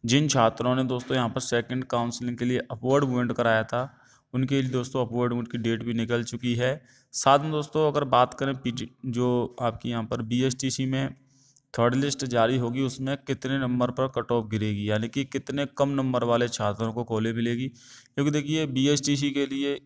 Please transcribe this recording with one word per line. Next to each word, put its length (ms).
जिन 240
छात्रों 480
ने 80
दोस्तों 320
यहाँ 140
पर 120
सेकंड 440
काउंसलिंग 520
के 80
लिए 160
अपवर्ड 420
मूवमेंट 300
कराया 300
था, 340
उनके 280
लिए 100
दोस्तों 340
अपवर्ड 280
मूवमेंट 180
की 80
डेट 240
भी 120
निकल 300
चुकी 300
है। 260
साथ 260
में 120
दोस्तों, 360
अगर 180
बात 280
करें 220
पीटी, 340
जो 540
आपकी 280
यहाँ 140
पर 200
बीएसटीसी 600
में 300
थर्ड 220
लिस्ट 320
जारी 300
होगी, 260
उसमें 340
कितने 420
नंबर 320
पर 240
कट 160
ऑफ 160
गिरेगी, 420
यानी 200
कि 160
कितने 400
कम 140
नंबर 340
वाले 240
छात्रों 440
को 120
कॉलेज 300
मिलेगी। 320
क्योंकि 640
देखिए, 360
बीएसटीसी 640
के 160
लिए 380